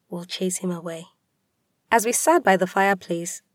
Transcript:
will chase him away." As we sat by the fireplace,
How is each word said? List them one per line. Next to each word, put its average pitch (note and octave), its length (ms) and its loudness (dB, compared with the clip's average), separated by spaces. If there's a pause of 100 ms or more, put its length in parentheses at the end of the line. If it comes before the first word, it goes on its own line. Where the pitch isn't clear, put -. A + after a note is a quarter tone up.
(100)
will F3 140 -10
chase F3+ 340 -6
him F#3 120 -4
away." E3 360 -10 (840)
As A3+ 140 4
we A#3 80 0
sat D#4+ 320 2
by F#3+ 120 6
the F3+ 100 0
fireplace, F#3 720 -2 (140)